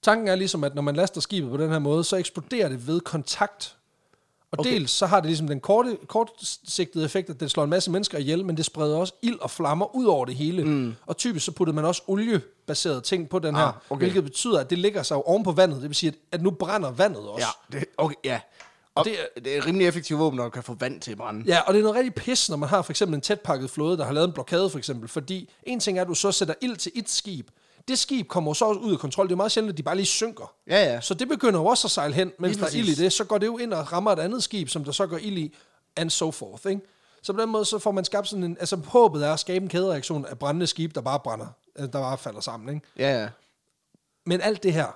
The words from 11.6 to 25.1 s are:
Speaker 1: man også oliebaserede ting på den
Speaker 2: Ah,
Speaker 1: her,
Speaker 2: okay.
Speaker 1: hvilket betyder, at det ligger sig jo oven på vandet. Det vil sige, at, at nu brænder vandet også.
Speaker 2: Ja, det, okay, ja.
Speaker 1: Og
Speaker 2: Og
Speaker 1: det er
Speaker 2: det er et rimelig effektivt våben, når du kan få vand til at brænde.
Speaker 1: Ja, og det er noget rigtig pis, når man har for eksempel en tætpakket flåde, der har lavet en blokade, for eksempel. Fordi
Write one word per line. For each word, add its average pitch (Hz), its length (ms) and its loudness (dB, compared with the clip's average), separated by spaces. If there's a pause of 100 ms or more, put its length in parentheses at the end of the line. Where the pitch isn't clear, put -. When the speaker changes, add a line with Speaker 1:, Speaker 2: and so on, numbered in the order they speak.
Speaker 1:
man 156 100 0
også 170 220 0
oliebaserede 185 920 -2
ting 170 280 -2
på 185 100 0
den 156 160 -2
Speaker 2:
Ah, 143 60 4
Speaker 1:
her, 139 280 0
Speaker 2:
okay. 139 160 -4
Speaker 1:
hvilket 185 180 4
betyder, 165 360 2
at 131 100 -4
det 175 80 0
ligger 196 260 0
sig - 120 0
jo 139 60 2
oven 202 220 4
på 185 80 0
vandet. 156 300 4
Det 147 80 -6
vil 147 60 -4
sige, 160 140 2
at, 147 60 -8 (160)
at 170 100 -2
nu 185 100 4
brænder 175 400 -2
vandet 123 380 0
også. 110 180 -2 (260)
Speaker 2:
Ja, 139 60 -6
det, - 60 -2 (120)
okay, 147 260 2
ja. 123 160 0 (560)
Speaker 1:
Og 143 40 2
Speaker 2:
Og 156 60 4
Speaker 1:
det 220 80 -2
er 156 280 -6
Speaker 2:
det 131 120 -4
er 147 40 0
et 139 80 -2
rimelig 180 220 4
effektivt 160 320 0
våben, 151 180 2
når 123 60 -2
du 120 60 -4
kan 120 140 -10
få 123 160 -10
vand 127 220 -6
til 127 100 -10
at 104 60 -8
brænde. 110 300 -8
Speaker 1:
Ja, 170 140 6
og 190 120 2
det 208 60 8
er 214 40 2
noget 214 140 2
rigtig 254 160 0
pis, - 360 0
når 160 80 -4
man 143 120 -2
har 185 120 4
for 175 100 -6
eksempel 170 240 0
en 143 60 -4
tætpakket 143 480 -2
flåde, 160 280 0
der 151 80 -2
har 135 80 -4
lavet 156 140 4
en 170 60 -2
blokade, 175 360 0
for 151 80 -8
eksempel. 117 320 -8
Fordi 175 400 -8 (140)